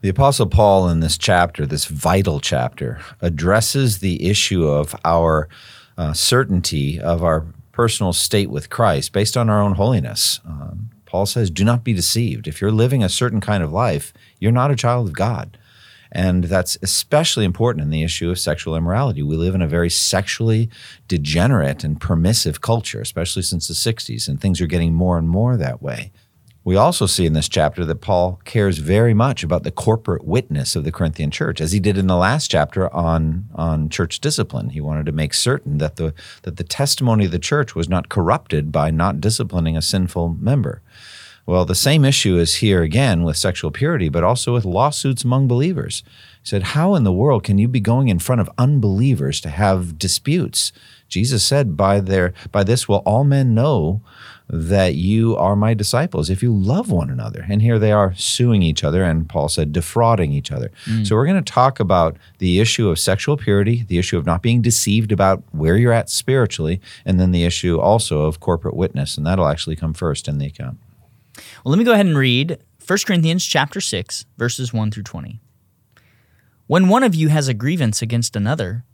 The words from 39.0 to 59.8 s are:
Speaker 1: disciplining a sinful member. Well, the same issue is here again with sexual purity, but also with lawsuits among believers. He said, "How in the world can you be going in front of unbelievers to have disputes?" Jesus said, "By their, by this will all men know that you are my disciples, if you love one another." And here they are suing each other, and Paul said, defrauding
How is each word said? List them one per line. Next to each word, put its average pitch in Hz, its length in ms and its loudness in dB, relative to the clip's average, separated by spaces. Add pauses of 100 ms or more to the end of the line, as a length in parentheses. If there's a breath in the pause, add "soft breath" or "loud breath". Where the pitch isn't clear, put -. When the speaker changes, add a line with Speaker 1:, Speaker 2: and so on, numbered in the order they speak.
Speaker 1:
disciplining 87 560 -2
a 80 60 -2
sinful 87 580 -2
member. - 440 -2 (600 loud breath)
Well, 90 200 2
the 92 100 0
same 139 300 2
issue 107 320 2
is 82 180 2
here 98 280 2
again 90 400 2
with 80 120 0
sexual 85 340 -4
purity, 135 380 -2
but 82 160 0
also 120 300 0
with 117 100 0
lawsuits 127 600 -2
among 127 240 2
believers. 139 520 -2 (400 soft breath)
He - 60 -16
said, 98 160 -2
"How 170 320 0
in 143 80 2
the 98 80 2
world 110 320 2
can 98 140 2
you 107 100 4
be 127 140 0
going 120 260 2
in 92 100 2
front 127 220 0
of - 180 -2
unbelievers 113 840 0
to 80 80 -10
have 90 500 0
disputes?" - 720 -2 (380 soft breath)
Jesus 117 340 0
said, 131 320 0
"By 98 240 4
their, 95 340 0 (200 loud breath)
by 101 100 2
this 113 240 0
will 101 180 0
all 117 200 2
men 135 280 2
know 110 480 0 (460 loud breath)
that 85 480 0
you 107 400 2
are 98 220 2
my 107 160 2
disciples, 104 560 -2
if 95 120 -2
you 120 120 2
love 127 360 0
one 78 200 0
another." - 400 -8
And 104 120 2
here 113 160 4
they 107 140 4
are 101 240 4
suing 113 480 2
each 78 180 0
other, 82 220 2
and 80 240 0
Paul 76 220 -2
said, 76 240 -2
defrauding 95 580 2